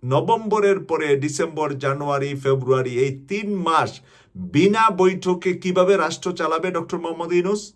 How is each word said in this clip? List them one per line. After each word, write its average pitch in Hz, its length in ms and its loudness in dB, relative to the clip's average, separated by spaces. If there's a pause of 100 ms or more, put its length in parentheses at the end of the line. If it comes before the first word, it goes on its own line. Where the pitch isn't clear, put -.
(140)
নভেম্বরের 202 640 2 (100)
পরে 156 180 0 (160)
ডিসেম্বর, 151 460 -2 (140)
জানুয়ারি, 143 480 -2 (120)
ফেব্রুয়ারি, 131 500 0 (100)
এই 139 100 -2 (160)
তিন 202 180 -4 (200)
মাস 151 240 2 (640)
বিনা 202 320 4 (160)
বৈঠকে 185 500 2 (120)
কিভাবে 185 340 4
রাষ্ট্র 170 320 -2 (100)
চালাবে 165 380 0
ডক্টর 170 260 -6
মোহাম্মদ 165 340 -6
ইউনূস? 196 240 0 (140)